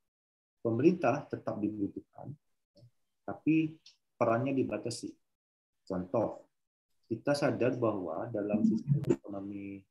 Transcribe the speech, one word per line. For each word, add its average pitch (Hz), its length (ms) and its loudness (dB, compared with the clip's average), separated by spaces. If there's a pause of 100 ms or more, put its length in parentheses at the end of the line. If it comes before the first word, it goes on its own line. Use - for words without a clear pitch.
(640)
Pemerintah 135 640 4
tetap 110 320 -6
dibutuhkan, 104 720 -6 (960)
tapi 156 480 0 (400)
perannya 120 400 2
dibatasi. 110 560 -2 (720)
Contoh, 95 640 -4 (640)
kita 143 240 0
sadar 127 400 2
bahwa 104 560 -2
dalam 104 320 0
sistem 139 400 2
ekonomi 101 880 -4